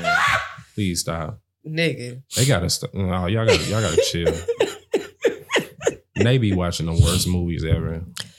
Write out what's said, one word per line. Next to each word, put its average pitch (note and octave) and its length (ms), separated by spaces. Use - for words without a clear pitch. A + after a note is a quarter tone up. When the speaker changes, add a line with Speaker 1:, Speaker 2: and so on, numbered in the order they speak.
Speaker 1:
man. E5 120
Speaker 2:
<laughs> - 300
Speaker 1:
Please F2+ 260
stop. E2 380
Speaker 2:
Nigga. D#3 540
Speaker 1:
They B2 100
gotta F2+ 240
st-, - 240
no, F2+ 320
y'all A2 220
gotta, G2+ 160
y'all G#2 180
gotta E2 220
chill. E2+ 280
Speaker 2:
<laughs> - 840
Speaker 1:
They A#2+ 220
be G#2+ 160
watching F2 320
the E2 80
worst E2+ 340
movies E2+ 380
ever. E2 380